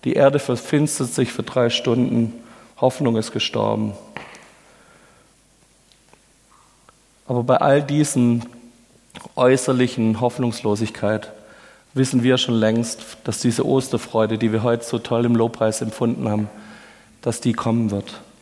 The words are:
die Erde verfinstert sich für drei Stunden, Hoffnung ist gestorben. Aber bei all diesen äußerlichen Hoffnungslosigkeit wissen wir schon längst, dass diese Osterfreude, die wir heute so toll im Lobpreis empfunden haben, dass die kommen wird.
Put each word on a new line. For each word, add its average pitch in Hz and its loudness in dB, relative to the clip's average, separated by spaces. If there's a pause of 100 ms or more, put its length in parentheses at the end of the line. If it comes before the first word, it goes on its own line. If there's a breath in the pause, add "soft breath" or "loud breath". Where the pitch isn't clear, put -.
die 127 0
Erde 139 4
verfinstert 139 -2
sich 123 0
für - -8
drei 120 0
Stunden, 117 0 (480 loud breath)
Hoffnung 127 0
ist 110 -6
gestorben. 107 -2 (3250 loud breath)
Aber 123 0
bei 127 2
all 143 4
diesen 135 2 (920)
äußerlichen 123 2
Hoffnungslosigkeit 110 -2 (600 loud breath)
wissen 131 2
wir 127 4
schon 123 0
längst, 113 0
dass - -4
diese - 0
Osterfreude, 110 0
die 113 0
wir 107 0
heute 117 0
so 123 -4
toll 120 0
im 120 4
Lobpreis 113 0
empfunden 117 -2
haben, 104 -2 (720 loud breath)
dass - -4
die 120 0
kommen 113 0
wird. - -6 (180)